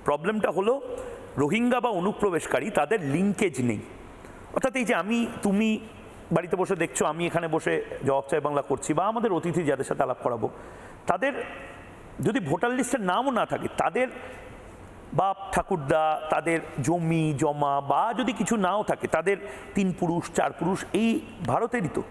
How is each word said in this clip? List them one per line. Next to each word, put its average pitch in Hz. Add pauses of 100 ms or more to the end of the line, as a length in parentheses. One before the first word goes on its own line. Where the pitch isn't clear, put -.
প্রবলেমটা 175
হলো 208 (400)
রোহিঙ্গা 226
বা 240
অনুপ্রবেশকারী, 180
তাদের 180
লিঙ্কেজ 175
নেই। 120 (720)
অর্থাৎ -
এই 254
যে 208
আমি, 220 (160)
তুমি 214 (540)
বাড়িতে 175
বসে 180
দেখছো, 170
আমি 165
এখানে 170
বসে 160 (220)
জবাব 135
চাই 156
বাংলা 143
করছি, 139
বা 170
আমাদের 226
অতিথি 170
যাদের 135
সাথে 143
আলাপ 127
করাবো, 120 (580)
তাদের 175 (920)
যদি 214
ভোটার 175
লিস্টে 254
নামও 214
না 202
থাকে, 165
তাদের 226 (1040)
বাপ 190 (160)
ঠাকুরদা, 156 (100)
তাদের 160 (220)
জমি 160
জমা 147
বা 147
যদি 247
কিছু 220
নাও 202
থাকে, 185
তাদের 170 (380)
তিন 190
পুরুষ, 170
চার 143
পুরুষ 165
এই 226 (260)
ভারতেরই 180
তো। -